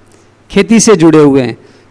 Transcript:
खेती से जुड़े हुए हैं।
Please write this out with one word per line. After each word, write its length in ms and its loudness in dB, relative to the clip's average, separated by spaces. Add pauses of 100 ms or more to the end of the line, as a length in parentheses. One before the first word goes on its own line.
(500)
खेती 300 0
से 160 2
जुड़े 220 2
हुए 240 0
हैं। 160 -10 (320)